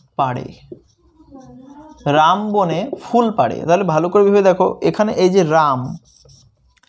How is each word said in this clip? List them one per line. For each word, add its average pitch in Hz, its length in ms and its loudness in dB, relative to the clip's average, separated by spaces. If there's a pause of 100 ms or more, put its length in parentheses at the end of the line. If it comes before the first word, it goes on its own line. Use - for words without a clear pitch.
(160)
পাড়ে, 131 280 -4 (1600)
রাম 170 460 2
বনে 190 380 -2 (120)
ফুল 233 280 0
পাড়ে। - 360 -2
তাহলে 185 180 2
ভালো 165 240 0
করে 202 160 2
ভেবে 202 180 2
দেখো, 185 400 2
এখানে 208 300 -2
এই 185 180 2
যে 185 140 2
রাম, 147 520 0 (920)